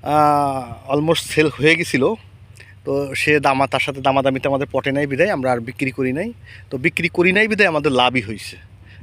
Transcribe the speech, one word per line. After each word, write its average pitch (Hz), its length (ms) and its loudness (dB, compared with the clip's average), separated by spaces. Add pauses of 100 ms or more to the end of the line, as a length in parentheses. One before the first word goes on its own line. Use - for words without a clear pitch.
আহ, 139 920 0
almost 156 260 0
সেল 156 280 2
হয়ে 156 280 2
গেছিল। 165 380 0 (720)
তো 139 300 -4
সে 151 260 2
দামা-, 139 260 2
তার 131 140 -2
সাথে 139 200 -6
দামাদামিতে 135 480 0
আমাদের 135 240 -2
পটে 135 200 -2
নাই 143 140 -2
বিধায় 143 240 0
আমরা 131 220 -2
আর 120 80 -2
বিক্রি 131 300 -6
করি 127 220 -2
নাই। 202 200 -6 (380)
তো 135 80 -8
বিক্রি 165 300 -2
করি 180 240 2
নাই 214 160 2
বিধায় 202 200 2
আমাদের 151 240 0
লাভই 123 280 2
হয়েছে, 104 360 -12 (460)